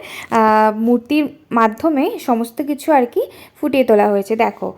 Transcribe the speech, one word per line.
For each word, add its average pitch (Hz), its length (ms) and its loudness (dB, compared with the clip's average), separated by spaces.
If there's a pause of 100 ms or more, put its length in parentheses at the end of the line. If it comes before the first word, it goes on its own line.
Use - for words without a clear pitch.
(320)
আহ, 214 460 4
মূর্তির 240 500 0 (240)
মাধ্যমে 262 680 0
সমস্ত 233 420 -4
কিছু 285 300 -4
আর 262 140 4
কি 359 160 -4 (400)
ফুটিয়ে 262 220 0
তোলা 208 260 4
হয়েছে। 202 260 -2
দেখো, 202 420 -4